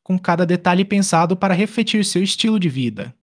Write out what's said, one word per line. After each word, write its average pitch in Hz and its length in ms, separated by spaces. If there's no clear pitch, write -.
com 185 160
cada 180 260
detalhe 180 380
pensado 185 520
para 196 180
refletir 214 500
seu 180 180
estilo 214 380
de 175 80
vida. 123 480